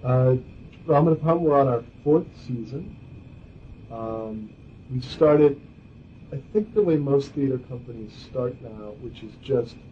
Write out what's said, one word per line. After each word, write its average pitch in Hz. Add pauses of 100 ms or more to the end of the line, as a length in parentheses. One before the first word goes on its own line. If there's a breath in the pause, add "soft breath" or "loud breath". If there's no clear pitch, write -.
Uh, 127 (500)
Ramanathan, 160
we're 147
on 139
our 120 (180)
fourth 156 (200)
season. 123 (960)
Um, 110 (400)
we 127
started, 151 (720)
I 147 (140)
think, 214
the 208
way 165
most 139
theater 131
companies 117
start 120
now, 107
which 120
is 110 (120)
just 123 (140)